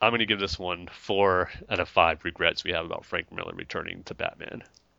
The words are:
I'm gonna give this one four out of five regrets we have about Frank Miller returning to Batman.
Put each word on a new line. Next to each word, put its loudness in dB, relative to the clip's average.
I'm 6
gonna 2
give 0
this -2
one -6
four 2
out 0
of -2
five 4
regrets 0
we -2
have -2
about -8
Frank -6
Miller -8
returning -8
to -12
Batman. -8